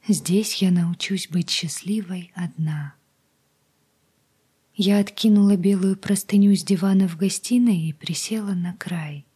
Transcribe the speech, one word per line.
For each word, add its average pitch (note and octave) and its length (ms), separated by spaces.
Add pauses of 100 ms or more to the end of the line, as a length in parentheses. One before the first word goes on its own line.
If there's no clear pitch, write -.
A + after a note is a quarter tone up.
Здесь F#3+ 500
я F#3+ 140
научусь F3 580
быть F3 220
счастливой F3+ 840
одна. D#3 600 (1800)
Я G3+ 240
откинула G3+ 580
белую F#3+ 400
простыню G3+ 580
с - 80
дивана F#3+ 460
в E3 80
гостиной G3 720
и D#3 40
присела G3+ 600
на F3+ 220
край. D#3 500 (120)